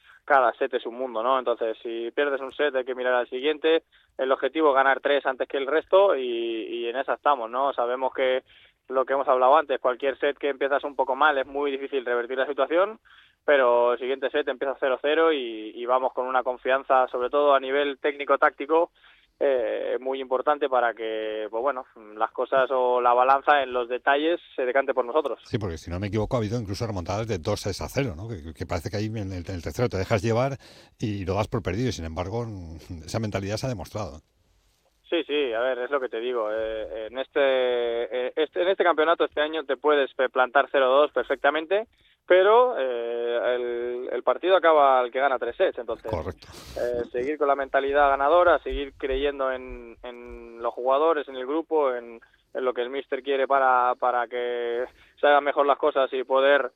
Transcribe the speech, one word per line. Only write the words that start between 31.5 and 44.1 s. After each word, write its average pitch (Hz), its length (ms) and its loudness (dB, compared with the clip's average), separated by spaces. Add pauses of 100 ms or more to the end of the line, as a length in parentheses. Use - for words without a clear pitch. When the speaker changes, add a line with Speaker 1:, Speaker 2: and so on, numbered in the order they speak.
Speaker 2:
perdido 117 280 -4
y - 20 -2
sin 82 140 -8
embargo 92 420 -6 (580)
esa 117 140 -6
mentalidad 101 380 -4
se - 80 -6
ha 131 40 -4
demostrado. 95 520 -10 (880)
Speaker 1:
Sí, 170 180 0
sí, 139 240 -2
a 110 80 -2
ver, 127 200 -2
es 123 120 -6
lo 143 80 0
que 127 80 -4
te 113 140 -8
digo. 120 300 -2
Eh, 110 560 -6
en 120 120 -10
este, 123 1080 0
eh, - 100 -8
este, 156 240 -2
en 180 80 2
este 190 160 2
campeonato 160 400 4
este 147 160 -2
año 156 240 -4
te 135 100 -2
puedes 143 380 2
pe-, 127 160 0
plantar 127 420 2
cero 135 160 4
dos 143 240 4
perfectamente, 156 760 0 (400)
pero, 220 520 6
eh, 120 600 -2 (140)
el, 120 580 -4